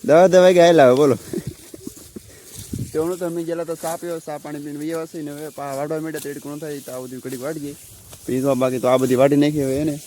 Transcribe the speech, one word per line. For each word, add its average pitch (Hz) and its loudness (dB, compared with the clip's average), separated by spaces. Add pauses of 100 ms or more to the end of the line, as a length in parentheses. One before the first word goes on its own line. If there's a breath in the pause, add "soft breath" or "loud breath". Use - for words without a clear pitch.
દવા 165 6
દવા 180 6
વાગે 180 6
હાલ 170 8
આવે, 127 8
બોલો. 139 4
<laughs> - -12
તો 156 -6
હમણાં 175 -6
તો 180 -6
અમે 170 -6
ગયેલા 165 -6
તો 165 -8
ચા 165 -8
પીવા, 170 -10
ચા 151 -12
પાણી 147 -12
પીને 147 -12
વહી 156 -8
આવ્યા 160 -6
છીએ 160 -12
ને 143 -10
હવે 147 -12
પા 143 -12
વાડવા 151 -6
માંડ્યા, 156 -10
તડકો 143 -12
ન - -14
થાય 147 -10
તો 127 -18
આ 127 -10
બધી 127 -14
ઘડીક 131 -10
વાડીએ. 143 -10 (500)
પછી 127 -2
જો 139 0
બાકી 127 -2
તો 127 -2
આ 131 4
બધી 127 2
વાડી 143 4
નાખી 147 2
હવે 131 -2
એને. 151 -4 (100)